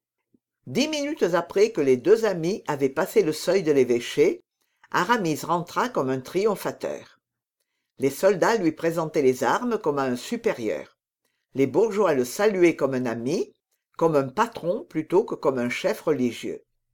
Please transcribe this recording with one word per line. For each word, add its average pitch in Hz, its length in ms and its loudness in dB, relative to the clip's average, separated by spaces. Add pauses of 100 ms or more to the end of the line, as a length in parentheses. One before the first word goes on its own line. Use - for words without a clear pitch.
(680)
Dix 208 220 0
minutes 294 340 -4
après 185 500 0
que 170 80 -4
les 131 160 4
deux 208 300 4
amis 185 400 -2
avaient 139 240 0
passé 190 320 0
le 156 100 2
seuil 185 300 0
de 151 100 2
l'évêché, 135 680 2 (480)
Aramis 180 520 0
rentra 175 460 -2
comme 139 220 -2
un 131 100 -2
triomphateur. - 1000 -4 (800)
Les 135 120 0
soldats 190 460 2
lui 170 160 2
présentaient 160 500 -2
les 127 220 2
armes 214 340 0
comme 143 200 -2
à 135 60 0
un 127 120 -2
supérieur. 123 840 -6 (560)
Les 135 120 2
bourgeois 190 480 2
le 123 100 2
saluaient 180 520 2
comme 135 180 0
un 127 120 -2
ami, 120 460 -4 (440)
comme 165 200 2
un 135 120 2
patron 214 560 -4
plutôt 165 400 0
que 180 100 -8
comme 135 240 -2
un 120 120 -2
chef 196 320 -4
religieux. 123 640 -2 (300)